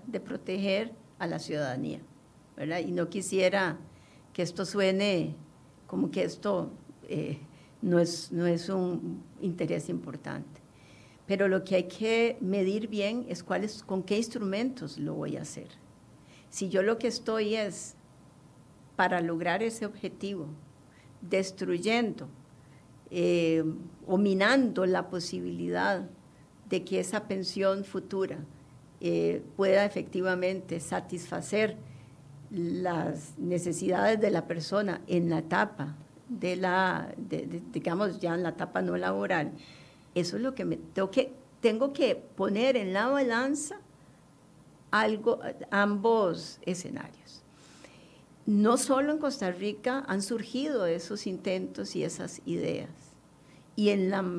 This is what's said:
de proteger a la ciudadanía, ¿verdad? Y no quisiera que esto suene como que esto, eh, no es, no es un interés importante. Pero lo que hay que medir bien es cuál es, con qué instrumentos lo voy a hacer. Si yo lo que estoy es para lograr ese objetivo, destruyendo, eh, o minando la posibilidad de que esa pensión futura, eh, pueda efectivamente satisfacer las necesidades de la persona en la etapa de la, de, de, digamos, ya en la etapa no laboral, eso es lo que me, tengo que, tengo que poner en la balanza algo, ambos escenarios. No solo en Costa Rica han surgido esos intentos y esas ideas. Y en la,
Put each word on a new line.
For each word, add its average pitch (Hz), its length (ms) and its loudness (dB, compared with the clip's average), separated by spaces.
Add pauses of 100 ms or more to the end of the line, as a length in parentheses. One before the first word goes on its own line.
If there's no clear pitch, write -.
de 220 140 -4
proteger 202 720 -2 (260)
a 180 80 -6
la 160 140 -4
ciudadanía, 147 600 -4 (540)
¿verdad? 160 300 -4
Y 180 60 -4
no 170 180 0
quisiera 185 680 2 (520)
que 180 120 -2
esto 175 200 -2
suene 190 720 2 (520)
como 185 240 0
que 185 120 0
esto, 180 460 -2 (380)
eh, 147 320 -4 (420)
no 175 160 4
es, 170 340 2
no 175 140 0
es 170 240 2
un 180 540 -2 (180)
interés 170 480 -2
importante. 151 720 -8 (640)
Pero 196 240 2
lo 185 160 2
que 190 100 2
hay 180 80 4
que 226 560 2
medir 196 480 2
bien 214 400 -2
es 175 160 -6
cuál 190 220 -2
es, - 180 -8
con 190 180 -2
qué 202 160 0
instrumentos 220 800 -4
lo 151 160 -2
voy 151 220 -4
a - 60 -6
hacer. - 260 -12 (840)
Si 190 200 -4
yo 190 140 4
lo 226 140 4
que 240 100 0
estoy 220 480 0
es 208 400 -4 (1000)
para 180 240 2
lograr 170 420 0
ese 226 240 -2
objetivo, 196 640 -8 (720)
destruyendo, 190 1080 0 (840)
eh, 170 500 4 (440)
o 185 120 2
minando 202 680 4
la 180 240 2
posibilidad 175 1000 -2 (600)
de 185 160 0
que 185 160 0
esa 208 260 -4
pensión 196 560 0
futura, 190 540 -4 (640)
eh, 170 420 0 (140)
pueda 196 260 6
efectivamente 185 960 -2
satisfacer 180 960 -2 (760)
las 175 840 -2
necesidades 185 840 2
de 208 100 6
la 165 160 0
persona 180 600 -2
en 175 220 4
la 160 100 2
etapa 160 560 0 (340)
de 180 260 -2
la, 180 600 2
de, 165 300 -6
de, 170 140 -6 (120)
digamos, 170 480 -2
ya 170 120 0
en 180 100 0
la 165 60 -2
etapa 175 320 -4
no 180 140 0
laboral, 185 560 0 (640)
eso 175 200 0
es 214 60 -4
lo 262 140 -2
que 190 100 -4
me, 165 120 0
tengo 190 340 -2
que, 262 200 2 (300)
tengo 233 320 4
que 247 220 4
poner 214 600 2
en 196 160 0
la 208 160 2
balanza 277 720 2 (1120)
algo, 220 500 2 (300)
ambos 202 920 4
escenarios. - 800 -8 (1040)
No 214 300 6
solo 277 340 4
en 302 80 0
Costa 269 320 0
Rica 208 560 -2
han 196 160 0
surgido 240 640 -2
esos 170 400 -2
intentos 185 680 -4
y - 80 -2
esas - 420 -6
ideas. - 440 -2 (840)
Y 208 140 4
en 196 200 4
la, 196 140 2 (160)